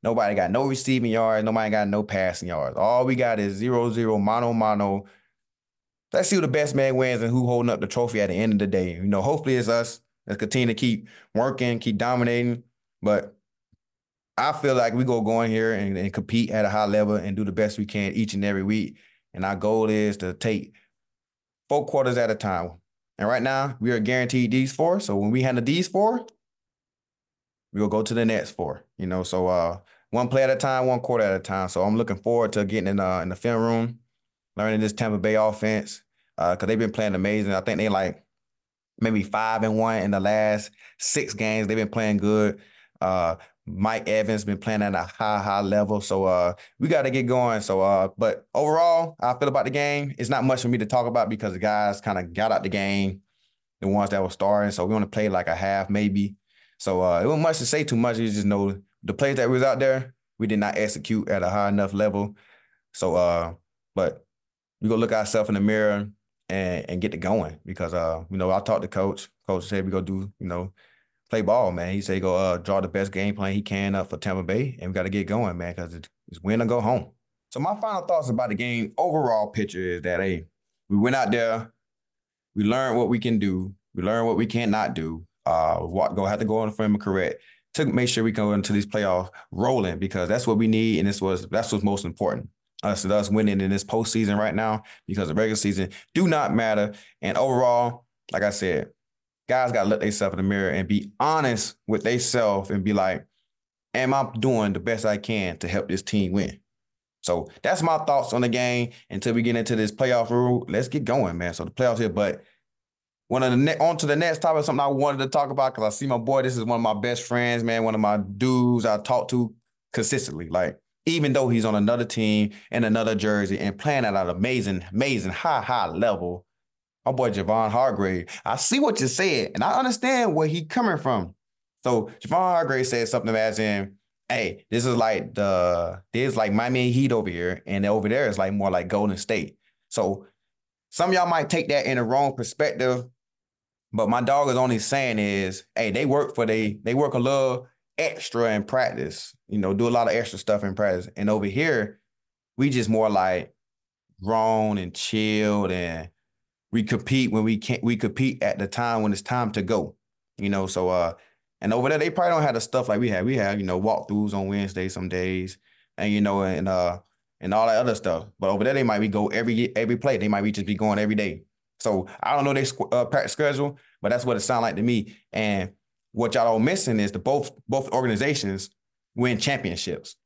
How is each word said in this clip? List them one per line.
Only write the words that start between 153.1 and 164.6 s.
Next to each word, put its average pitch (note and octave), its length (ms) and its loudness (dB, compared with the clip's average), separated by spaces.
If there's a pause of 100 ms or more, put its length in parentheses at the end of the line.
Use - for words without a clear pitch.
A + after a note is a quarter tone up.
like, F#2 440 0 (680)
grown A2 560 2
and F2+ 160 -6
chilled, G#2+ 800 0
and F2 380 -6 (640)
we A#2 120 2
compete B2+ 480 0
when G#2+ 120 0
we A2 140 2
can't, - 260 -4
we A#2 140 0
compete B2+ 440 -2
at - 160 -2
the G2+ 100 -4
time A#2 340 -2
when G#2+ 100 0
it's G2 100 -2
time A#2+ 300 -2
to G#2 100 -4
go, F#2+ 340 -2 (420)
you G2+ 120 -4
know? G2 160 -2
So, F#2 240 0
uh, F2 240 2 (480)
and G#2 120 -2
over B2 160 0
there, D#3 80 2
they D3+ 120 0
probably F3 220 0
don't D#3+ 120 2
have C3+ 120 2
the A2+ 60 -2
stuff - 280 -2
like G#2+ 100 2
we A#2+ 100 0
have. F#2+ 160 0
We C3 120 0
have, G2+ 220 0
you G2 60 -2
know, F#2 140 0
walkthroughs G#2 540 -2
on G2 140 -2
Wednesday F#2+ 420 -4